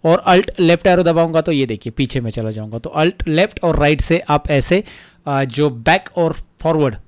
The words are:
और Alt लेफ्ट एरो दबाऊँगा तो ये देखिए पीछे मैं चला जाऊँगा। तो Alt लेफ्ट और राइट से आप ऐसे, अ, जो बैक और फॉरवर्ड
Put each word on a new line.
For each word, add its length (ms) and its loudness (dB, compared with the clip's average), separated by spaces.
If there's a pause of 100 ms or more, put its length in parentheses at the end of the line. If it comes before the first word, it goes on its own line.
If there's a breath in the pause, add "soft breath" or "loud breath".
और 240 2
Alt 320 2
लेफ्ट 260 2
एरो 160 4
दबाऊँगा 380 2
तो 120 -2
ये 140 0
देखिए 300 -8
पीछे 240 -2
मैं 100 -6
चला 200 -6
जाऊँगा। 280 -10
तो 200 -12
Alt 300 0
लेफ्ट 340 -2
और 160 0
राइट 220 2
से 180 0
आप 320 -2
ऐसे, 340 0 (420 loud breath)
अ, 180 -2
जो 260 0
बैक 460 -2
और 200 0 (240)
फॉरवर्ड 360 0 (120)